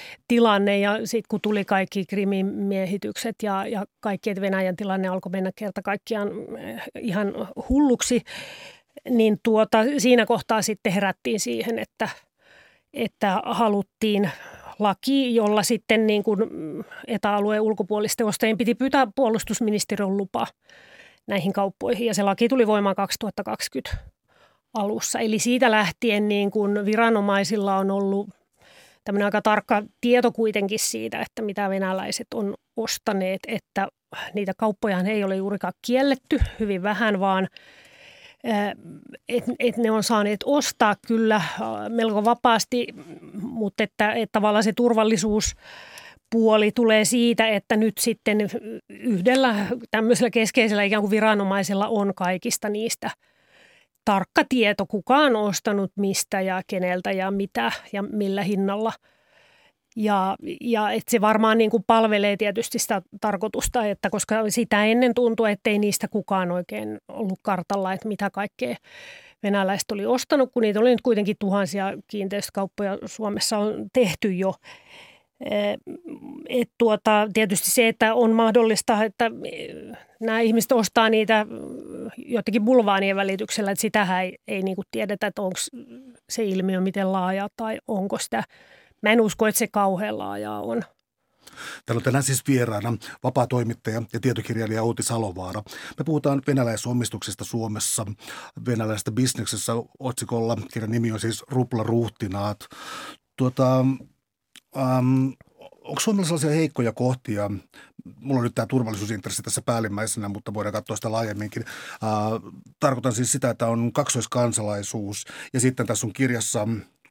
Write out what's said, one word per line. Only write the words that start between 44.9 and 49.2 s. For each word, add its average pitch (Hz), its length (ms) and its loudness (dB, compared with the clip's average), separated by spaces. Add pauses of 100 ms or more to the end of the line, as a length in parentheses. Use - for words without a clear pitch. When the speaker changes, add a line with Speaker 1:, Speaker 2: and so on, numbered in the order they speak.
Speaker 1:
tulee 220 300 6
siitä, 233 420 4
että 214 300 2
nyt 214 200 2
sitten 214 400 0 (520)
yhdellä 226 640 2 (360)